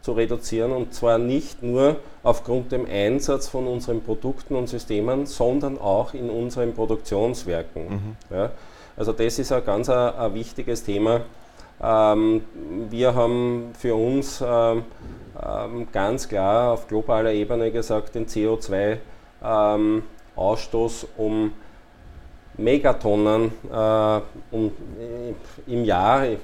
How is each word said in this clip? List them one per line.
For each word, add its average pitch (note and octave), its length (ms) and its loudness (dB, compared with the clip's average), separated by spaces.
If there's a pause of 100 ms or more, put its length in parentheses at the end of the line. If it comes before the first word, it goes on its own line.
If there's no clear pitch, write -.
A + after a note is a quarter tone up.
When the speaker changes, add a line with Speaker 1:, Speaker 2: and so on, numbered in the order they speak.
Speaker 1:
zu B2 120 -4
reduzieren, A2+ 580 0
und B2+ 220 -4
zwar A#2 240 4
nicht B2 440 -2
nur C3 360 4 (260)
aufgrund B2 480 2
dem B2 140 0
Einsatz C3+ 640 0
von B2+ 180 -4
unseren A#2+ 340 -2
Produkten C3 540 -4
und B2 140 -2
Systemen, B2 560 0
sondern C3+ 520 0
auch G2+ 360 2
in B2 160 -6
unseren A#2 440 -2
Produktionswerken. G#2+ 1160 -2
Speaker 2:
Mhm. G2+ 260 -6 (140)
Speaker 1:
Ja, G2 220 -2 (440)
also A2 160 -2
das A#2 280 0
ist B2+ 120 -2
ein B2+ 140 2
ganz A2 240 0
ein, B2 260 4
ein A2+ 180 -2
wichtiges A#2 500 -6
Thema. A2 380 2 (600)
Ähm, A2 600 4 (460)
wir A#2+ 240 2
haben A#2+ 640 0
für A#2 180 0
uns, C3 500 0
ähm, A#2 380 4 (580)
ähm, A2+ 500 -6
ganz G#2+ 380 0
klar A2 440 4
auf - 140 -4
globaler A2 460 2
Ebene A2+ 380 0
gesagt, A2 440 -2
den A2+ 120 -4
C G#2+ 200 0
O A2+ 80 2
zwei, G#2 440 0 (440)
ähm, G#2+ 600 2 (320)
Ausstoß A2+ 720 -2 (100)
um A2 340 0 (1040)
Megatonnen, A2 960 4 (180)
äh, A2 520 2 (300)
um, A2 200 0 (280)
äh, A#2+ 340 -8 (380)
im A#2+ 140 0
Jahr G#2+ 400 4 (180)